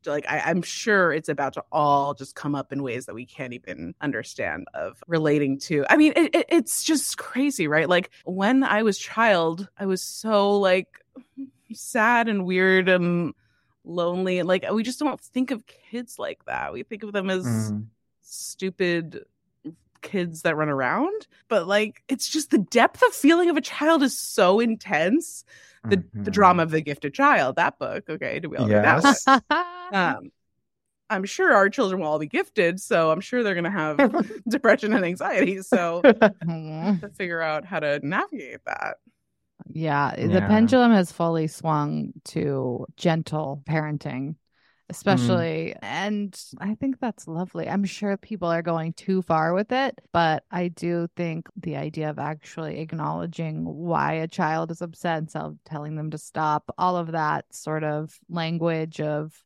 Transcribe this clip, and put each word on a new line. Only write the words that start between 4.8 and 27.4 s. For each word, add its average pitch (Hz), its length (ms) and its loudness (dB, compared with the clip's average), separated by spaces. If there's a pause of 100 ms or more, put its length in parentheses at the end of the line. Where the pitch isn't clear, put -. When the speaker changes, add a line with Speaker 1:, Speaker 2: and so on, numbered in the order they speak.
Speaker 1:
relating 151 540 2
to. 143 280 -2
I - 80 8
mean, 302 180 6
it, - 200 4
it, 339 140 2
it's - 340 2
just - 340 -2
crazy, 254 500 -2
right? 151 220 2
Like, 185 220 2 (120)
when 208 400 2
I 214 200 2
was 208 140 2
child, 190 680 2 (100)
I 202 80 -6
was 190 160 0
so, 202 580 2
like, 185 280 4 (840)
sad 233 560 2
and 196 160 0
weird 185 420 4
and 175 460 2 (500)
lonely. 180 560 -2
And, 170 80 -2
like, 185 240 2
we 220 120 0
just 247 160 -6
don't 294 200 -2
think 254 320 -4
of 220 160 -6
kids - 520 -14
like - 260 -10
that. 65 260 -6
We 120 120 -10
think 110 200 -12
of 208 80 -10
them 196 180 -2
as 185 160 -2
Speaker 2:
Mm. 110 420 -2 (340)
Speaker 1:
stupid 175 1040 -6 (760)
kids 175 420 -6
that 165 120 2
run 151 140 0
around. 190 580 -2 (220)
But, 180 180 2
like, 214 400 0
it's - 220 -4
just 302 220 -4
the 226 80 4
depth 233 440 2
of 466 100 4
feeling 339 360 4
of 311 80 2
a - 40 0
child 311 420 2
is - 140 0
so 196 420 4
intense. 220 840 0 (400)
The, 190 140 2
the 175 60 -2 (180)
Speaker 2:
Mm-hmm. 202 100 -4
Speaker 1:
Drama 180 320 6
of 160 80 -2
the 160 100 0
Gifted 143 320 -6
Child, 214 420 2